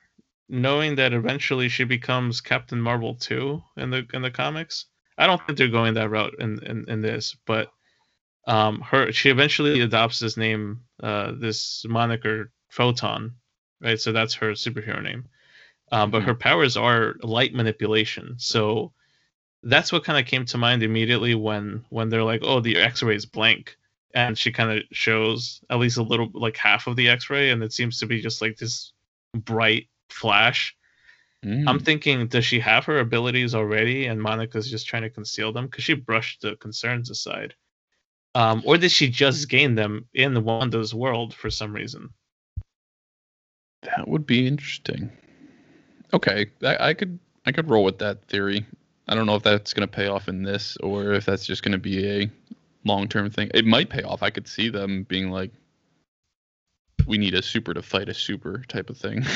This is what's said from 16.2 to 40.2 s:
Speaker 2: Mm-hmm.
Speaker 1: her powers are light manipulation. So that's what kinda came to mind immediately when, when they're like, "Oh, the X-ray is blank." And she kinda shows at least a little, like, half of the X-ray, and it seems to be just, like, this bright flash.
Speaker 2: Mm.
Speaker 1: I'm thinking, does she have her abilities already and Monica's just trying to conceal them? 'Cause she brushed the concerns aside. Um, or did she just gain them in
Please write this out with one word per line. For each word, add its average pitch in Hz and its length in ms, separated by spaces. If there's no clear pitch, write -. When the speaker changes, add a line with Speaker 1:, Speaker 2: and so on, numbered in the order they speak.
Speaker 2:
Mm-hmm. 98 80
Speaker 1:
her 117 60
powers 135 420
are 113 460
light 120 320
manipulation. 110 840
So 113 540
that's 135 300
what 170 120
kinda 147 180
came 127 240
to 123 120
mind 120 240
immediately 113 520
when, 107 560
when 113 180
they're 113 160
like, 113 200
"Oh, 127 160
the 113 160
X-ray 113 400
is 104 100
blank." 110 500
And 120 240
she 120 140
kinda 110 280
shows 110 760
at 123 100
least 120 200
a 117 40
little, 113 300
like, 113 240
half 104 300
of 123 100
the 123 120
X-ray, 135 420
and 117 120
it 110 120
seems 120 240
to 120 80
be 110 160
just, - 180
like, 110 160
this - 360
bright 113 540
flash. 110 640
Speaker 2:
Mm. 131 240
Speaker 1:
I'm 135 120
thinking, 143 480
does 120 180
she 120 140
have 110 260
her 151 140
abilities 120 540
already 113 520
and 113 160
Monica's 113 480
just 110 160
trying 117 160
to 110 80
conceal 107 420
them? 120 160
'Cause 120 160
she 160 100
brushed - 460
the 107 160
concerns 120 540
aside. - 440
Um, 113 300
or 160 140
did 175 140
she 139 160
just 139 400
gain 127 260
them 107 400
in 131 300